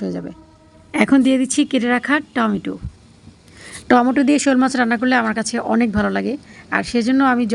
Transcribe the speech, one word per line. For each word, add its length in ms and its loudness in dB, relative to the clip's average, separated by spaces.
হয়ে 140 -6
যাবে। 140 -8
এখন 240 4
দিয়ে 140 4
দিচ্ছি 200 0
কেটে 260 0
রাখা 180 -2
টমেটো। 380 -2
টমেটো 380 4
দিয়ে 160 4
শোল 180 2
মাছ 180 0
রান্না 200 0
করলে 220 0
আমার 160 -2
কাছে 160 -6
অনেক 220 2
ভালো 200 0
লাগে, 180 -2
আর 160 0
সেজন্য 300 2
আমি 120 0